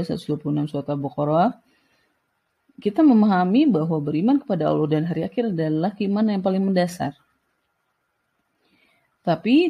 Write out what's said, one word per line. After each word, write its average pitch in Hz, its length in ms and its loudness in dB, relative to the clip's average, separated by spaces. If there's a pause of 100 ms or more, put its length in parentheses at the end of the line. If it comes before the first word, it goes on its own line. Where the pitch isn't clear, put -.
seratus - 220 -8
dua 147 100 -4
puluh 147 160 -6
enam 147 160 -4
surat - 160 -8
Al-Baqarah. 147 640 -2 (1300)
Kita 202 240 0
memahami 214 640 4
bahwa 165 320 0
beriman 156 400 0
kepada 160 320 -2
Allah 151 160 0
dan 151 160 0
hari 170 240 -4
akhir 226 240 -4
adalah 160 480 -4
keimanan 202 400 -2
yang 185 80 -4
paling 190 160 0
mendasar. 180 560 -2 (2000)
Tapi 240 440 2